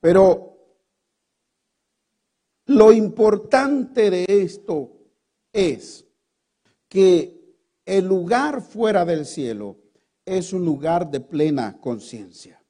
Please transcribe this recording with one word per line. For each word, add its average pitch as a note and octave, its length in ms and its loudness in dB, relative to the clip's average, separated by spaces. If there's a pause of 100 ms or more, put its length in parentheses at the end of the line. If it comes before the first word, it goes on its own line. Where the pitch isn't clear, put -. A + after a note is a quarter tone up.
Pero - 560 2 (2000)
lo A3 280 8
importante A3+ 1160 0
de F3+ 160 -2
esto F3 640 -4 (640)
es - 540 -6 (800)
que F#3 720 0 (260)
el F#3 220 -2
lugar G#3+ 560 -2
fuera G#3 420 -2
del D#3+ 220 -4
cielo G#2+ 500 -10 (500)
es F#3+ 280 -6
un F3+ 100 -4
lugar D3+ 460 -4
de C3+ 100 -6
plena C#3+ 580 -4
conciencia. G#2+ 800 -14 (100)